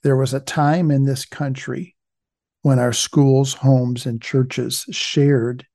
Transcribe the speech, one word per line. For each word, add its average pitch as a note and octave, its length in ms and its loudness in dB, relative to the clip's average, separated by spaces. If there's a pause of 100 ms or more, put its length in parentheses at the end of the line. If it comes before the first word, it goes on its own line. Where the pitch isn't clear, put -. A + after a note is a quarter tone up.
There C#3 140 2
was C3 180 0
a C3+ 60 -4
time D3+ 500 0
in C#3 140 2
this C3+ 220 -2
country C3+ 720 -8 (640)
when C3+ 180 4
our A#2+ 140 0
schools, C3+ 640 2
homes, B2 500 0
and A#2 160 -6
churches B2+ 680 -4
shared C3 840 0